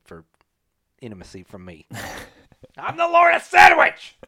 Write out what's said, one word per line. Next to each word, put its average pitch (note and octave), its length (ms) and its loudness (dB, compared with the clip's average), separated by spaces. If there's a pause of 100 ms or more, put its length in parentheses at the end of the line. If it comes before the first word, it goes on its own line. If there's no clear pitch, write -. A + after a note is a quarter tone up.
for E2 200 -20 (800)
intimacy F#2+ 400 -20
from F#2 220 -20
me. E2 260 -20
<laughs> - 880 -20
I'm A3+ 180 -12
the E4+ 120 -4
Lord E4+ 260 2
of - 80 -6
Sandwich! - 760 2 (120)